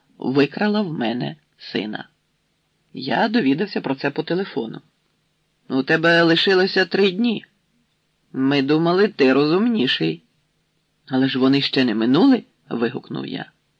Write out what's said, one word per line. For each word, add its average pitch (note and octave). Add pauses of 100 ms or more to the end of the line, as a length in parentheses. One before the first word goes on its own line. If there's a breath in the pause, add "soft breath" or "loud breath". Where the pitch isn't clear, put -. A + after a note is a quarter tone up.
(180)
викрала C#3+
в E3+
мене C3 (220)
сина. - (880)
Я C3
довідався F#3+
про C3+
це C#3
по D#3
телефону. C3 (880)
«У C3
тебе E3
лишилося F#3
три G3
дні. G#3+ (880)
Ми C3+
думали, E3+
ти C3
розумніший». D#3+ (880)
«Але C3
ж C3
вони C3+
ще C3+
не G#2+
минули», D3+ (260)
вигукнув A#2+
я. - (280)